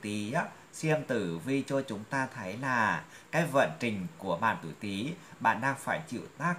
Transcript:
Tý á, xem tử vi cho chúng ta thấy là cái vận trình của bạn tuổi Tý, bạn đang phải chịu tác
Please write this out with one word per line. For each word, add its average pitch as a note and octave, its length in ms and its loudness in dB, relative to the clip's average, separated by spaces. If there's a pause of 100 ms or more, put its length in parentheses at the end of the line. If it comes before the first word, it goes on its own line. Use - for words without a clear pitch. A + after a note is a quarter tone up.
Tý G#2 320 -4
á, F3+ 120 0 (280)
xem D#3 320 2
tử F#2 340 0
vi C3+ 280 0
cho C#3 160 0
chúng G#2+ 220 -6
ta C3 300 -2
thấy G#2 220 -6
là A#2 480 2 (260)
cái D#3+ 160 2
vận C3 240 4 (100)
trình G#2 260 0 (120)
của F#2 180 0
bạn G#2+ 260 4
tuổi D#2+ 180 -8
Tý, G#2 320 -4 (280)
bạn A2+ 200 4
đang C3 180 2
phải E2+ 300 0
chịu A2+ 140 -6 (160)
tác E3+ 200 2